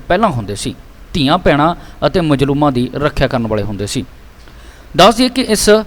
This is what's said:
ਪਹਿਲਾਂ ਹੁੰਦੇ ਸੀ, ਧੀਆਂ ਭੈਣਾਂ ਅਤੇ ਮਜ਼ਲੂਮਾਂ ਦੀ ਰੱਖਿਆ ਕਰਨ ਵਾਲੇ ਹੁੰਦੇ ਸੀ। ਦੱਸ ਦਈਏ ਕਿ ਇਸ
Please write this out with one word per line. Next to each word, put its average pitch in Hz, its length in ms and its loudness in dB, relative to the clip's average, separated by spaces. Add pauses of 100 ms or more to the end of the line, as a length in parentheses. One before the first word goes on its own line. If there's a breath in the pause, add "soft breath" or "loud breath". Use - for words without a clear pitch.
ਪਹਿਲਾਂ 202 220 2
ਹੁੰਦੇ 104 260 -6
ਸੀ, - 180 -8 (400)
ਧੀਆਂ 143 240 2
ਭੈਣਾਂ 156 380 2 (320 loud breath)
ਅਤੇ 180 140 -2
ਮਜ਼ਲੂਮਾਂ 143 500 0
ਦੀ 123 240 -2
ਰੱਖਿਆ 143 320 0
ਕਰਨ 120 200 -2
ਵਾਲੇ 107 160 -2
ਹੁੰਦੇ 101 240 -6
ਸੀ। 113 180 -6 (920 loud breath)
ਦੱਸ 202 180 6
ਦਈਏ 254 140 2
ਕਿ 254 120 -4
ਇਸ 220 280 0 (180)